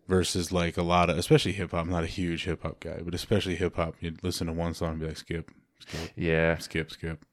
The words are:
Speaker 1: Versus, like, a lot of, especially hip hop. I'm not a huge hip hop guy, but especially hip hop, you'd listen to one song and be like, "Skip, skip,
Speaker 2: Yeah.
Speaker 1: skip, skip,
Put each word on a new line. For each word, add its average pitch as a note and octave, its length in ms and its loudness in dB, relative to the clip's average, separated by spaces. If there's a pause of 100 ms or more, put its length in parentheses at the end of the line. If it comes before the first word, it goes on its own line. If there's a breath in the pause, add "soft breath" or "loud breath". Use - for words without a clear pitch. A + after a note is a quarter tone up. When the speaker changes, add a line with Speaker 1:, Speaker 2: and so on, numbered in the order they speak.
Speaker 1:
Versus, F2+ 440 2
like, F2 260 0
a F2+ 40 2
lot F2 280 6
of, D#2 80 2
especially A#2 340 4
hip F#2 200 -4
hop. E2+ 120 0
I'm F2 60 -4
not E2+ 140 0
a - 20 0
huge E2+ 380 -4
hip E2 180 -4
hop - 180 -8
guy, - 220 -8
but E2+ 120 -6
especially F2+ 420 0
hip F2 200 0
hop, E2 240 -2
you'd E2 240 -6
listen F2+ 220 -2
to E2 80 -2
one E2+ 200 -2
song E2 180 -2
and D#2+ 80 -6
be D#2+ 60 -4
like, D#2 120 -8
"Skip, E2 320 -8 (300)
skip, D#2+ 360 -10
Speaker 2:
Yeah. E2 420 4
Speaker 1:
skip, D#2+ 320 -6
skip, D#2+ 420 -10